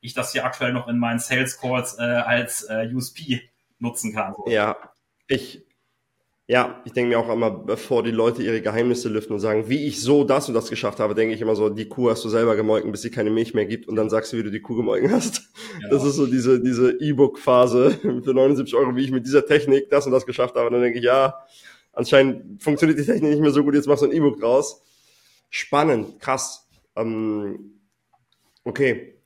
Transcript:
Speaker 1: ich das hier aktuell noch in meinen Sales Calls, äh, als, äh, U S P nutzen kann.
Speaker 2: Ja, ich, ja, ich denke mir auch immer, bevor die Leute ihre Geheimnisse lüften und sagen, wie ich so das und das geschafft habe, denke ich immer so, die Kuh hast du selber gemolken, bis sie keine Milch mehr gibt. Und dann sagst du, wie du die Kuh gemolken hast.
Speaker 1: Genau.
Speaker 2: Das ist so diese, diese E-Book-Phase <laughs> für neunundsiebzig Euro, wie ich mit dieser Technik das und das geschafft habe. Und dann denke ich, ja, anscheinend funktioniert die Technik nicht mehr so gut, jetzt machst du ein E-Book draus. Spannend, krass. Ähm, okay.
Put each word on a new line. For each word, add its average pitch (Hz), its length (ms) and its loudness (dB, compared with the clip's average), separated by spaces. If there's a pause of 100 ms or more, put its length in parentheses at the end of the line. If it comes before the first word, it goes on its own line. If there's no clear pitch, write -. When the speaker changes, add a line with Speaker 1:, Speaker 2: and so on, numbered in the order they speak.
Speaker 1:
ich 123 140 -14
das - 180 -6
hier 127 140 -4
aktuell 123 260 -4
noch 123 160 -4
in 120 100 -2
meinen 117 200 0
Sales 127 400 -2
Calls, 127 400 -4
äh, 120 40 -6
als, 120 600 -2
äh, 110 300 -6
U 131 40 -4
S 127 140 -8
P 135 300 -8 (360)
nutzen 117 360 -8
kann. 101 180 -6 (140)
Speaker 2:
Ja, 107 320 0 (500)
ich, - 340 -6 (840)
ja, 123 400 0
ich 120 60 -16
denke 120 180 0
mir 117 80 2
auch 113 100 -2
immer, 113 220 0
bevor 110 520 -4
die 117 80 -2
Leute 117 320 0
ihre 107 200 -2
Geheimnisse 120 480 -2
lüften 107 240 -6
und 101 60 -4
sagen, 107 280 -2
wie 143 180 -2
ich 143 140 -6
so 139 240 4
das 131 240 0
und 120 60 -6
das 113 160 -2
geschafft - 280 -6
habe, 104 160 0
denke 110 200 0
ich 110 80 -8
immer 110 140 0
so, 107 120 0
die 104 200 -6
Kuh 123 200 0
hast 110 160 0
du 113 60 -6
selber 113 260 2
gemolken, 110 340 0
bis 101 120 -10
sie 117 80 -8
keine 110 180 -2
Milch 113 240 -2
mehr 107 140 0
gibt. 113 220 -8
Und 110 80 -4
dann 110 120 0
sagst 110 240 -2
du, 120 60 -4
wie 110 60 -4
du 104 60 -6
die 104 100 -6
Kuh 117 160 -8
gemolken 113 360 0
hast. 240 300 -2 (360)
Speaker 1:
Genau. - 120 -8
Speaker 2:
Das 139 140 2
ist 139 100 2
so 139 120 2
diese, 123 360 2
diese 123 380 2
E-Book-Phase 127 880 4
<laughs> 123 340 -4
für 135 80 -2
neunundsiebzig 131 440 2
Euro, 127 200 2
wie 135 80 0
ich 131 60 -4
mit 127 160 -2
dieser 135 180 4
Technik 143 460 2
das 143 160 2
und 127 60 0
das 131 120 2
geschafft 123 300 -2
habe. 117 140 0
Und 117 40 -2
dann 123 100 2
denke 120 180 0
ich, 117 40 -4
ja, 135 400 2 (480)
anscheinend - 680 2
funktioniert 156 360 2
die 143 60 -2
Technik 151 280 0
nicht 147 100 2
mehr 147 80 6
so 143 120 4
gut, 139 120 2
jetzt 143 140 2
machst 139 140 4
du 143 40 2
ein - 60 2
E-Book 143 280 2
draus. 123 420 0 (640)
Spannend, 147 720 0
krass. - 480 -6 (280)
Ähm, 110 840 -6 (840)
okay. 131 500 -2 (120)